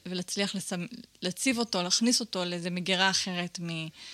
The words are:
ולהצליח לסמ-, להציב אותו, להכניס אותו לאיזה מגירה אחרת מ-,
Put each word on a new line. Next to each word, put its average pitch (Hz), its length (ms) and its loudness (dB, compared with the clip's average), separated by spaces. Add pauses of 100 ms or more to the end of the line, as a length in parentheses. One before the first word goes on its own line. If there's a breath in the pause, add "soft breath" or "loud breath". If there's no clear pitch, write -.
ולהצליח 185 500 -2
לסמ-, 175 400 -4 (260)
להציב 226 360 0
אותו, 220 260 0
להכניס 226 360 4
אותו 190 260 -2
לאיזה 175 240 -2
מגירה 180 400 2
אחרת 180 520 -2
מ-, 165 260 -4 (260 loud breath)